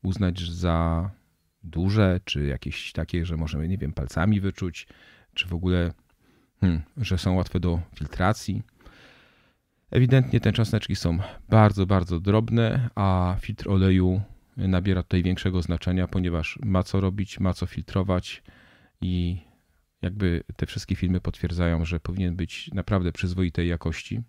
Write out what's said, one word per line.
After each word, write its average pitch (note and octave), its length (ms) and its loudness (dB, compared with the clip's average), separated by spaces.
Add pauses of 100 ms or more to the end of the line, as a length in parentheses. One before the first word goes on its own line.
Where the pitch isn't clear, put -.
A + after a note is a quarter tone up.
uznać F2+ 480 -2
za E2+ 600 0 (520)
duże, F#2 640 2
czy C#2+ 220 -2
jakieś - 460 -6
takie, E2 340 -4
że E2 100 -4
możemy, D#2 320 -4
nie F#2+ 100 -2
wiem, D2 140 -4
palcami F#2 480 0
wyczuć, F#2 460 -6 (480)
czy - 140 -6
w F2 60 -4
ogóle, F2 380 0 (680)
hmm, E2+ 220 4 (140)
że F#2+ 220 -2
są F#2 160 0
łatwe F#2 260 0
do F2 200 0 (160)
filtracji. F#2+ 680 -2 (1300)
Ewidentnie B2+ 500 4
te A2 120 2
cząsteczki G#2+ 440 0
są E2+ 220 0 (300)
bardzo, G#2 380 6
bardzo F#2 340 2
drobne, A2+ 760 2
a F#2 460 2
filtr - 300 -6
oleju F#2+ 500 4 (360)
nabiera F#2 460 0
tutaj F2+ 200 2
większego F2+ 400 0
znaczenia, F2+ 440 0
ponieważ F2 560 -2
ma F#2+ 200 2
co G2 180 0
robić, F#2+ 400 -2
ma F#2 120 2
co - 140 -4
filtrować - 760 -4 (580)
i F2+ 380 -2 (640)
jakby F#2 400 0 (140)
te - 100 -4
wszystkie - 300 -4
filmy F2+ 240 0
potwierdzają, E2+ 640 -2
że E2 160 -4
powinien F2+ 360 -2
być - 380 -8
naprawdę F#2 380 0
przyzwoitej F2+ 560 -2
jakości. E2+ 600 -4